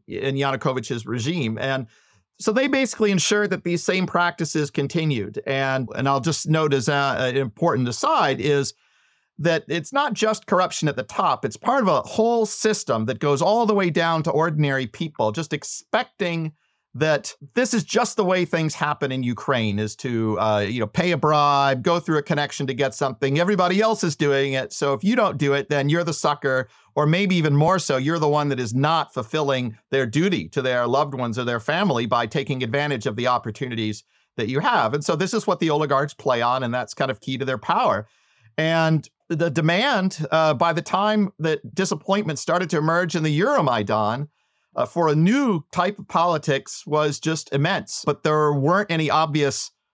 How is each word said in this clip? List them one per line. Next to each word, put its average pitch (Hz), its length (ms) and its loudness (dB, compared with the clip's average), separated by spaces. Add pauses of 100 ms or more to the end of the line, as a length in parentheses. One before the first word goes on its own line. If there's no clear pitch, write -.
in 135 300 -4
Yanukovych's 131 720 -2
regime. 117 500 -4
And 131 300 -4 (520)
so 220 120 0
they 262 160 2
basically 262 420 0
ensured 202 400 0
that 180 140 -4
these 175 200 -2
same 185 220 0
practices 165 640 -2
continued. 139 800 -2
And, 135 480 -2
and 131 120 -2
I'll 139 120 2
just 147 280 -4
note 156 280 2
as 127 120 0
a, 139 300 0
an 127 200 0
important 135 500 0
aside 175 520 0
is 139 360 0 (640)
that 160 300 2
it's 165 240 -4
not 277 200 0
just 220 320 -2
corruption 180 420 0
at 139 100 -2
the 117 60 -4
top. 143 420 -2
It's - 120 -4
part 254 240 0
of 202 60 2
a 147 140 4
whole 226 440 0
system 139 600 -2
that 127 120 -4
goes 143 240 0
all 220 240 2
the 214 80 2
way 196 160 2
down 165 340 0
to 165 80 -2
ordinary 147 540 0
people, 117 460 -4
just 156 200 -6
expecting 165 1000 -4 (420)
that 151 400 0 (180)
this 240 220 0
is 180 80 2
just 220 340 -2
the 208 80 2
way 180 200 2
things 160 280 0
happen 147 380 -2
in 131 100 -4
Ukraine, 117 560 0
is 107 200 -4
to, 113 420 -2
uh, 107 200 2
you 107 200 -2
know, 107 80 0
pay 175 240 0
a 160 60 0
bribe, 139 640 2
go 170 160 2
through 160 180 0
a 147 60 0
connection 147 420 -2
to 135 80 -4
get 220 220 0
something. 139 440 0
Everybody 185 400 2
else 220 240 2
is 156 120 0
doing 139 380 2
it. 131 200 -4
So 143 220 0
if 113 80 -6
you 214 120 4
don't 196 220 2
do 139 160 2
it, 139 160 -2
then 143 180 2
you're 170 160 2
the 156 120 -2
sucker, 135 520 0 (280)
or 151 100 2
maybe 185 300 2
even 151 200 2
more 165 220 4
so, 143 200 0
you're 151 200 0
the 151 100 2
one 147 220 2
that 127 100 -2
is 113 140 -4
not 151 400 0
fulfilling 127 640 -2 (140)
their 135 160 2
duty 143 420 0
to 131 140 -4
their 123 240 0
loved 139 260 2
ones 120 240 -4
or 127 60 -4
their 120 160 -2
family 143 480 0
by 120 180 0
taking 131 380 -4
advantage 139 420 -2
of 113 100 -4
the 123 120 -2
opportunities 113 760 -4 (320)
that 117 140 -4
you 131 100 0
have. 156 360 2
And 147 100 -2
so 165 100 2
this 185 200 -2
is 214 100 -2
what 185 140 0
the 160 100 0
oligarchs 147 460 0
play 120 260 0
on, 123 220 0
and 120 100 -4
that's 127 220 -6
kind 135 160 -2
of - 100 -6
key 131 160 -6
to 131 80 -4
their 131 140 -4
power. 165 480 0 (500)
And 160 500 2 (200)
the 170 240 0
demand, 185 800 0
uh, 156 240 4
by 165 180 2
the 165 80 -2
time 208 560 0
that 151 380 -4
disappointment 190 640 -2
started 175 320 0
to 165 80 2
emerge 165 360 0
in 165 60 0
the 156 180 2
Euromaidan, 123 880 2 (480)
uh, 123 100 0
for 170 220 0
a 151 80 4
new 202 560 2
type 185 280 -2
of - 80 -14
politics 160 800 -2
was 151 340 0
just 160 340 -4
immense, 156 520 -2
but 147 180 -2
there 151 300 2
weren't 175 380 2
any 160 180 0
obvious 151 640 0 (220)